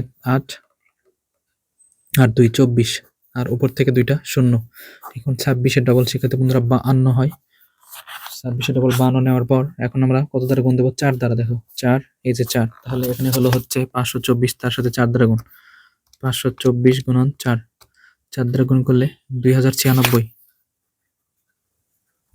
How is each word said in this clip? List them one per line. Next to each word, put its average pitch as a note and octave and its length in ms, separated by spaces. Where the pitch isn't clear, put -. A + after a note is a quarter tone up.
আট, C3+ 140
আর C3 240
দুই A#2+ 100
চব্বিশ, A#2+ 340
আর B2 100
উপর B2+ 220
থেকে C3 200
দুইটা C3 180
শূন্য। B2+ 220
এখন C3 240
ছাব্বিশের C3 460
ডবল B2+ 240
সেক্ষেত্রে B2+ 300
বন্ধুরা C3 200
বাহান্ন C3 340
হয়। C3 140
ছাব্বিশের B2 380
ডবল B2+ 220
বাহান্ন B2+ 180
নেওয়ার B2+ 240
পর C3 120
এখন B2 200
আমরা C3 140
কত B2+ 160
দ্বারা C3 180
গুণ C3 140
দেবো? B2+ 100
চার C#3 180
দ্বারা, A#2+ 200
দেখো A#2 160
চার, B2+ 180
এই B2+ 100
যে B2 160
চার, A2+ 140
তাহলে B2+ 280
এখানে C3 240
হলো B2+ 200
হচ্ছে B2+ 240
পাঁচশো B2 320
চব্বিশ, B2 260
তার B2 140
সাথে B2 220
চার A#2+ 140
দ্বারা A#2+ 180
গুণ, A#2 100
পাঁচশো C3 240
চব্বিশ B2+ 420
গুণন B2+ 220
চার, A#2+ 160
চার C3 180
দ্বারা C3 180
গুণ C3 180
করলে B2+ 180
দুই B2+ 160
হাজার C3 220
ছিয়ানব্বই, B2 440